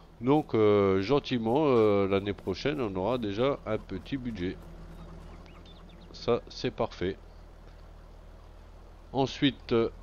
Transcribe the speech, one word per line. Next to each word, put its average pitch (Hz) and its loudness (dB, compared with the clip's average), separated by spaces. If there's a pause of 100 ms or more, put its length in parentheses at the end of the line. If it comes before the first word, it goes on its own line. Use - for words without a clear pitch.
(200)
Donc, 139 2
euh, 101 6
gentiment, 123 0
euh, 107 4
l'année 98 0
prochaine, 143 -4
on 101 -4
aura 98 0
déjà 117 -2
un 107 -4
petit 104 -8
budget. 92 -6 (1500)
Ça, - -2
c'est - -6
parfait. - -4 (2000)
Ensuite, 135 0
euh, 113 4 (140)